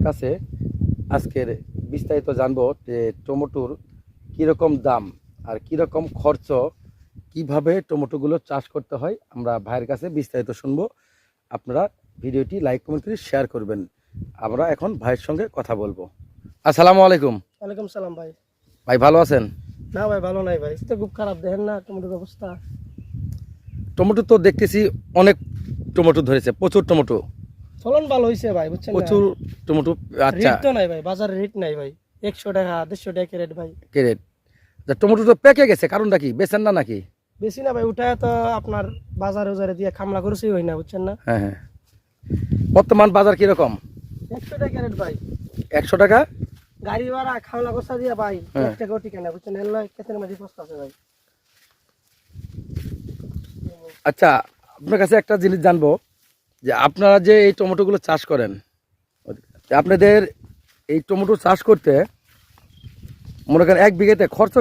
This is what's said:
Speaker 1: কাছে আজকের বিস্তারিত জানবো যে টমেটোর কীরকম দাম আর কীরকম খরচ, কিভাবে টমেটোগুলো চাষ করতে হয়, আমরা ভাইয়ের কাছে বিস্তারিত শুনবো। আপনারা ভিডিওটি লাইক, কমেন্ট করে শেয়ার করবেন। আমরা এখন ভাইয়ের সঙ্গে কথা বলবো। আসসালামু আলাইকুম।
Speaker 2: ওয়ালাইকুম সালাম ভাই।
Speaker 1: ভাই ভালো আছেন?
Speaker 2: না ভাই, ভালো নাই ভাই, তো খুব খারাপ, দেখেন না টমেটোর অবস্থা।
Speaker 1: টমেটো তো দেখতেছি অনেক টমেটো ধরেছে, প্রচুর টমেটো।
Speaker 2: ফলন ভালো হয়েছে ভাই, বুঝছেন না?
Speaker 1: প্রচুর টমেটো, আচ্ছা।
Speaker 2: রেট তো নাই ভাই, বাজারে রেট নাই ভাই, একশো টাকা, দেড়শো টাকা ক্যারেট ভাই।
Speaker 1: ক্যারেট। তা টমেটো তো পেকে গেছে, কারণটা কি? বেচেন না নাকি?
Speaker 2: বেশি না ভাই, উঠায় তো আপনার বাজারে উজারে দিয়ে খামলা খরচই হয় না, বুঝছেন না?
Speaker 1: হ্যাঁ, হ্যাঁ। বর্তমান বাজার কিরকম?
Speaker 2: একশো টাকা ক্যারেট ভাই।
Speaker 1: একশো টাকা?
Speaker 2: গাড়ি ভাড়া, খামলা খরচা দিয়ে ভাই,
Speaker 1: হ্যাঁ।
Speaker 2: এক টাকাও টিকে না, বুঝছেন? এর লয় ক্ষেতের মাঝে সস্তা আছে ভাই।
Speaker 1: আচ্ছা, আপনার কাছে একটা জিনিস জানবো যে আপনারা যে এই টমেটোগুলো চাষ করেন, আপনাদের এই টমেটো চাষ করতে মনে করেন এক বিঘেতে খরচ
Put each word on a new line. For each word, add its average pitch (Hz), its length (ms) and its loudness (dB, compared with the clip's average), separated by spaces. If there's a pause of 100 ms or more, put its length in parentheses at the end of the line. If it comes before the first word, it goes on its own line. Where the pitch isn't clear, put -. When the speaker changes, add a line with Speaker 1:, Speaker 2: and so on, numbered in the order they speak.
Speaker 1:
কাছে 143 240 -2 (840)
আজকের 135 320 -4 (440)
বিস্তারিত 147 360 -4 (120)
জানবো 131 260 0 (220)
যে 120 100 -6 (280)
টমেটোর 139 440 -6 (640)
কীরকম 156 380 0 (160)
দাম 117 160 0 (460)
আর 110 160 -8
কীরকম 160 380 -4 (180)
খরচ, - 280 -2 (840)
কিভাবে 151 400 -2 (160)
টমেটোগুলো 143 460 -4 (140)
চাষ 139 140 -6 (100)
করতে 143 280 -10
হয়, 180 140 -6 (180)
আমরা 120 200 -6 (140)
ভাইয়ের 120 240 -6
কাছে 139 140 -8 (120)
বিস্তারিত 127 320 -6 (120)
শুনবো। 139 220 -4 (720)
আপনারা 127 280 -4 (400)
ভিডিওটি 135 320 -4 (100)
লাইক, 127 200 -2
কমেন্ট 151 200 -6
করে 214 120 -8 (100)
শেয়ার 135 260 -2
করবেন। 107 260 -8 (680)
আমরা 123 180 -2 (120)
এখন 190 140 -6 (120)
ভাইয়ের 120 260 -2
সঙ্গে 160 180 -4 (120)
কথা 120 240 -6
বলবো। 95 220 -8 (640)
আসসালামু 180 380 8
আলাইকুম। 143 280 4
Speaker 2:
ওয়ালাইকুম 202 600 -12
সালাম 185 240 -10
ভাই। 165 100 -16 (580)
Speaker 1:
ভাই 127 180 4
ভালো 156 200 8
আছেন? 131 180 2 (520)
Speaker 2:
না 190 140 -4
ভাই, 202 180 -2
ভালো 190 200 -4
নাই 175 160 -2
ভাই, 151 100 -6 (140)
তো 262 140 -6
খুব 208 160 -8
খারাপ, 202 260 -6
দেখেন 190 260 -4
না 208 60 -6 (100)
টমেটোর 185 340 -12
অবস্থা। 190 280 -16 (1500)
Speaker 1:
টমেটো 196 240 2 (100)
তো 226 40 4 (120)
দেখতেছি 202 320 0 (420)
অনেক 196 140 6 (600)
টমেটো 165 340 4
ধরেছে, 131 200 0 (100)
প্রচুর 185 300 2
টমেটো। 135 280 2 (640)
Speaker 2:
ফলন 285 200 2 (100)
ভালো 247 160 2
হয়েছে 233 180 -4 (100)
ভাই, 160 160 -2
বুঝছেন 196 180 -10
না? 202 60 -2
Speaker 1:
প্রচুর 202 240 2 (440)
টমেটো, 151 260 0 (380)
আচ্ছা। 180 220 2
Speaker 2:
রেট - 140 2
তো 277 120 4
নাই 190 140 0
ভাই, 160 180 -8
বাজারে 190 320 -4
রেট 208 120 -6 (100)
নাই 156 160 -4
ভাই, 139 100 -10 (400)
একশো - 280 -10
টাকা, 180 160 0 (160)
দেড়শো 196 260 -12
টাকা 180 160 -4
ক্যারেট 170 280 -8
ভাই। 165 100 -12 (240)
Speaker 1:
ক্যারেট। 123 260 2 (680)
তা 139 140 -2
টমেটো 214 280 4
তো 233 40 8 (100)
পেকে 277 260 8
গেছে, 175 240 2
কারণটা 202 300 2
কি? 139 60 -2 (100)
বেচেন 208 280 0
না 208 120 4
নাকি? 117 200 -4 (400)
Speaker 2:
বেশি 220 260 -8
না 269 100 0
ভাই, 233 160 -2
উঠায় 240 320 -2
তো 233 80 0 (280)
আপনার 208 260 -6 (380)
বাজারে 196 320 -4
উজারে 190 240 -4
দিয়ে 196 180 -4
খামলা 196 260 -4
খরচই 208 300 -4
হয় 175 160 -2
না, 160 100 -4
বুঝছেন 185 280 -10
না? 202 60 -6 (140)
Speaker 1:
হ্যাঁ, 117 160 0
হ্যাঁ। 98 140 -6 (1160)
বর্তমান 208 420 6
বাজার 202 220 4
কিরকম? 170 320 4 (640)
Speaker 2:
একশো - 240 -14
টাকা - 120 -2
ক্যারেট 240 280 -6
ভাই। 165 120 -6 (640)
Speaker 1:
একশো - 240 -2
টাকা? 208 160 8 (680)
Speaker 2:
গাড়ি 226 280 -6
ভাড়া, 262 180 -6 (140)
খামলা 240 280 -6
খরচা 247 260 -6
দিয়ে 247 200 -4
ভাই, 202 140 -4 (180)
Speaker 1:
হ্যাঁ। 131 180 -2
Speaker 2:
এক 107 80 -12
টাকাও 220 240 -6
টিকে 202 200 -14
না, 170 100 -8
বুঝছেন? 190 280 -14
এর 202 120 -6
লয় 214 200 -6
ক্ষেতের 214 280 -12
মাঝে 190 200 -12
সস্তা 190 220 -20
আছে 156 160 -18
ভাই। 139 100 -14 (3250)
Speaker 1:
আচ্ছা, 156 200 4 (480)
আপনার 175 240 -2
কাছে 190 200 4
একটা - 120 -2 (100)
জিনিস 185 240 2
জানবো 160 220 4 (720)
যে 127 80 -2 (160)
আপনারা 196 300 6 (100)
যে 214 80 10 (120)
এই 196 120 6
টমেটোগুলো 190 380 0 (100)
চাষ 160 140 0 (100)
করেন, 120 200 0 (1200)
আপনাদের 185 480 6 (720)
এই 160 140 0
টমেটো 196 280 2 (100)
চাষ 185 140 4 (100)
করতে 160 240 4 (1600)
মনে 165 140 6
করেন 175 220 6
এক 202 120 4
বিঘেতে 202 260 4 (100)
খরচ 208 260 2